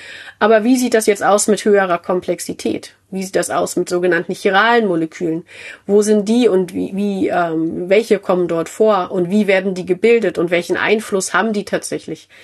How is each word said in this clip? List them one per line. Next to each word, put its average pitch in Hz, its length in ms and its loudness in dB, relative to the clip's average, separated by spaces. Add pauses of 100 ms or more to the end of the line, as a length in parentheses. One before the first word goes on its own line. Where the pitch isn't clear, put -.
(400)
Aber 214 240 4
wie 254 140 4
sieht 247 160 0
das 220 140 2
jetzt 208 160 0
aus 196 240 2
mit 202 180 0
höherer 190 320 2
Komplexität? - 960 -6 (160)
Wie 190 140 -8
sieht 190 120 -6
das 175 140 -2
aus 170 260 -4
mit 180 140 -2
sogenannten 175 440 -2
chiralen 214 540 2
Molekülen? 165 560 -4 (420)
Wo 202 160 4
sind 208 280 0
die 240 180 4
und 185 260 0
wie, 185 220 -6
wie, 196 320 -2
ähm, 170 600 -2
welche 208 300 2
kommen 180 280 0
dort 165 220 -2
vor 208 420 0
und 180 180 -2
wie 208 180 2
werden 190 260 0
die 180 120 -8
gebildet 196 520 2
und 170 120 0
welchen 175 280 -2
Einfluss 202 560 -2
haben 208 180 2
die 202 140 -4
tatsächlich? - 640 -8 (140)